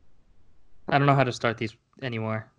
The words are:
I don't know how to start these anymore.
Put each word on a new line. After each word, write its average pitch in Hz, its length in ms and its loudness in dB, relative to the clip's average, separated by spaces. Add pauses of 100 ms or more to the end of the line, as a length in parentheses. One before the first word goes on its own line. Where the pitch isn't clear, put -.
(880)
I 147 80 4
don't 139 100 4
know 139 80 6
how 135 80 6
to 123 80 -2
start 113 260 -2
these 110 180 -6 (260)
anymore. 110 580 -6